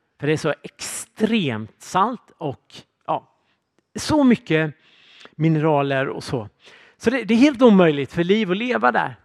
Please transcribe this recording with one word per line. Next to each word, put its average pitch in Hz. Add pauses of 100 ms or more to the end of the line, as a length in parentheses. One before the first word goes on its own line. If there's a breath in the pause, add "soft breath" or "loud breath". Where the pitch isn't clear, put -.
(200)
För 143
det 156
är 151
så 147 (100)
extremt -
salt 208
och, - (320)
ja, 151 (680)
så 294
mycket 160 (600 soft breath)
mineraler 147
och -
så. 110 (480 soft breath)
Så -
det, 240
det 202
är 233
helt 262
omöjligt 175
för 170
liv 196
att 190
leva 233
där. 156